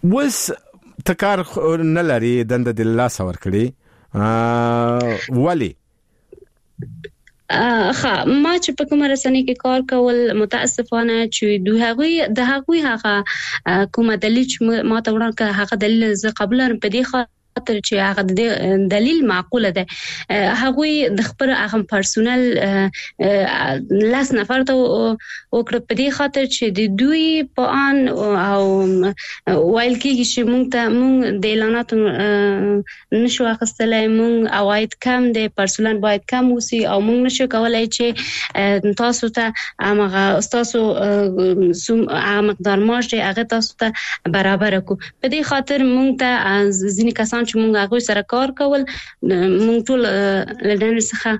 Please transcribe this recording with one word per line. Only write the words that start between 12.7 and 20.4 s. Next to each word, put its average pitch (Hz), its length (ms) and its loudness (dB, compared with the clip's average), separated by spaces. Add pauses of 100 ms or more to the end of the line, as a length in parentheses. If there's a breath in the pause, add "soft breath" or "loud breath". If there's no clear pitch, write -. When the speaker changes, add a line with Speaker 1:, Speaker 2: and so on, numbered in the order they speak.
Speaker 2:
هغه، 220 420 0 (440 loud breath)
اه، 190 180 2
کومه 226 300 0
دلیل 220 300 2
چې 254 160 -6
ما، 226 200 2
ما 226 180 0
ته 226 120 -2
وړاندې 220 280 0
کړ، 226 40 0
هغه 202 320 -2
دلیل 220 380 2
زه 202 160 -2
قبول 214 280 -2
لرم، 254 200 2
په 220 120 -2
دې 240 140 0
خاطر 254 240 -2 (300)
چې 214 360 -4
هغه 196 280 0
د 190 100 0
دې 214 160 0 (400)
دلیل 247 400 2
معقوله 202 420 0
ده. 180 160 -2 (440 loud breath)
اه، 202 240 0